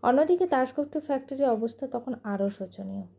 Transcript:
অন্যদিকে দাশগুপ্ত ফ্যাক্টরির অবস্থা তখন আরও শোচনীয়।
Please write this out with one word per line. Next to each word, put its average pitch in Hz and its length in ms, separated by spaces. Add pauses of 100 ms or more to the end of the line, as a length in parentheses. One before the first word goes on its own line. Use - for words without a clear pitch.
অন্যদিকে 311 440
দাশগুপ্ত 285 520
ফ্যাক্টরির 269 500
অবস্থা 226 380
তখন 247 360
আরও 202 280
শোচনীয়। 190 520 (160)